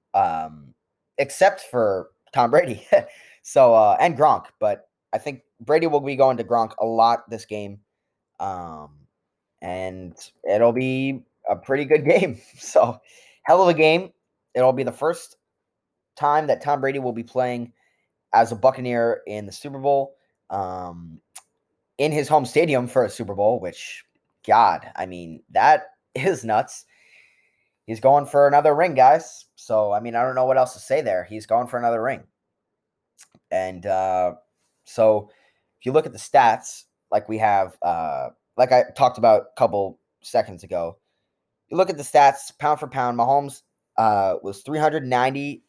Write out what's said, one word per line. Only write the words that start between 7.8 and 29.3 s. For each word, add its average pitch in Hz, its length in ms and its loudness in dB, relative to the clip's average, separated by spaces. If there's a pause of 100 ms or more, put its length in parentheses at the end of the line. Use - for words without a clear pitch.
Um, 85 520 -12 (720)
and 92 520 -10 (320)
it'll 113 240 4
be 131 520 -4 (260)
a - 60 -2
pretty 139 300 -4
good 143 200 2
<laughs> - 0 -
game. 156 340 2 (200)
So, - 420 0 (400)
hell 180 220 4
of 180 60 4
a 175 40 6
game. 160 380 0 (420)
It'll 127 180 2
be 127 120 -2
the 120 80 -6
first - 460 -6 (800)
time 151 300 0
that 127 160 -2
Tom 143 180 -2
Brady 139 200 -4
will 127 120 -6
be 113 120 -8
playing 123 500 -6 (600)
as 113 180 2
a 117 40 -8
Buccaneer 120 680 0
in 104 220 -10
the 95 40 -16
Super 139 280 -14
Bowl, 139 380 -2 (340)
um, 90 680 -10 (760)
in 151 140 -2
his 147 160 -4
home 151 180 2
stadium 143 400 0
for 123 200 0
a 98 40 -4
Super 101 240 -10
Bowl, 107 260 0
which, - 460 -14 (400)
God, 107 500 2
I 92 100 -10
mean, 87 360 -16 (100)
that 131 480 2
<laughs> - 160 -16
is 156 280 -4
nuts. 110 420 -4 (1000)
He's 110 140 -10
going 139 260 4
for 143 220 4
another 143 280 4
ring, 170 200 0
guys. 131 500 4 (100)